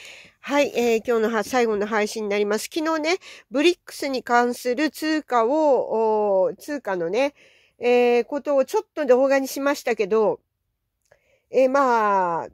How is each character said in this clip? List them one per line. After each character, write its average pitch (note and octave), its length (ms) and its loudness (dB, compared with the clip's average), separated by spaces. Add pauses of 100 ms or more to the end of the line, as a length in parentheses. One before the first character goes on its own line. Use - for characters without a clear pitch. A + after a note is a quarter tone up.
(400)
は C#4+ 220 0
い、 C4 120 -2
え A#3 220 2
ー、 A3 100 -4
今 A#3 120 0
日 A3 60 0
の A3+ 120 -2
は-、 G#3+ 80 0
最 B3 220 0
後 A3 100 -2
の G3+ 100 -2
配 G#3 220 -2
信 A3 140 -8
に G#3 80 -6
な G#3 80 0
り G#3 80 0
ま G#3 120 -2
す。 - 140 -10
昨 E4 100 -4 (140)
日 - 20 -4
ね、 D#4+ 200 -2 (320)
ブ B3+ 120 0
リ F4 120 4
ッ - 100 -10
ク - 100 -18
ス D4+ 140 -6
に C4 140 -4
関 A#3+ 320 2
す B3 200 -4
る D4 160 -2
通 D#4 320 -4
貨 A#3 220 0
を、 A3 1000 0
お E3 80 0
ー、 G3 40 -16
通 D4 240 -10
貨 G3 160 -6
の E3+ 140 -4
ね、 C4 240 -2 (440)
え A#3+ 420 2
ー、 A#3 40 -2
こ C#4+ 160 -6
と C#4+ 160 -2
を C4+ 80 4
ち G4 140 -2
ょ - 20 2
っ - 40 -4 (100)
と D#4 100 -4
動 B3+ 240 4
画 C4+ 100 2
に C4+ 80 -2
し C#4 140 -10
ま C#4+ 140 0
し - 80 -8
た A#3+ 120 -2
け G#3+ 120 -2
ど、 G#3 340 0 (1080)
え C4 160 4
ー、 B3+ 40 -2
ま G#3 720 2
あ、 - 100 -12